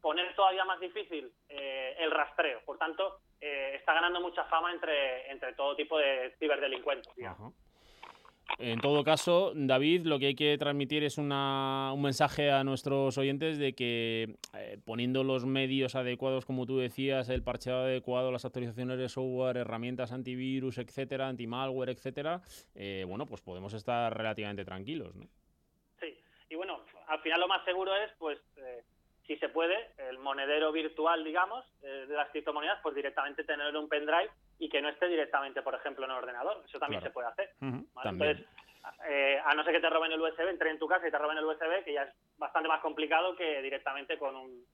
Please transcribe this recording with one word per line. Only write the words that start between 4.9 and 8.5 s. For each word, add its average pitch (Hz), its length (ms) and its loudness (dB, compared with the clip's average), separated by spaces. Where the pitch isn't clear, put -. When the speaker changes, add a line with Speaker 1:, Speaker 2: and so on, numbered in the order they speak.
Speaker 1:
entre 127 220 -8
todo 143 220 0
tipo 151 220 0
de 135 400 2
ciberdelincuentes, 139 800 0
digamos. 113 240 -10
Speaker 2:
Ajá. 113 120 -14